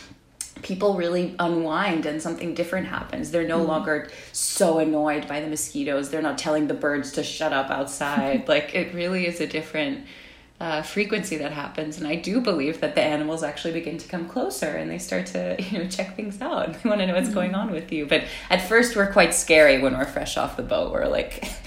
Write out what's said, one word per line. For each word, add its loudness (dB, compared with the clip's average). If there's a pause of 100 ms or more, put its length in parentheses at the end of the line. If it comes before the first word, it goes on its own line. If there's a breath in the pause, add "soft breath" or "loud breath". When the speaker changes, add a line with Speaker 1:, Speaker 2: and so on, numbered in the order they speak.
(640 loud breath)
Speaker 1:
people 2
really 0
unwind 0
and -2
something -4
different -2
happens. -6
They're 2
no 2
Speaker 2:
Mm. 2
Speaker 1:
longer 0 (220 loud breath)
so 2
annoyed 2
by -4
the -6
mosquitoes. -2
They're -2
not -2
telling 2
the 0
birds -2
to -2
shut -2
up 0
outside. 0
Speaker 2:
<laughs> 6
Speaker 1:
Like, 0
it -2
really 0
is -4
a -2
different, -4 (560 loud breath)
uh, -2
frequency -2
that -4
happens. -6
And -6
I -2
do -2
believe 0
that 0
the 4
animals 0
actually -4
begin -4
to -12
come -6
closer -2 (100)
and -4
they -6
start -2
to, -2
<laughs> -4
you -2
know, -4
check -6
things -8
out. -2
They 2
wanna 2
know 2
what's 2
Speaker 2:
Mm. -4
Speaker 1:
going 0
on -2
with -6
you. -2
But 4 (260 loud breath)
at 4
first 4
we're 4
quite 8
scary 8
when 2
we're 0
fresh -4
off -2
the -6
boat. -2
We're 2
like, -2 (240 loud breath)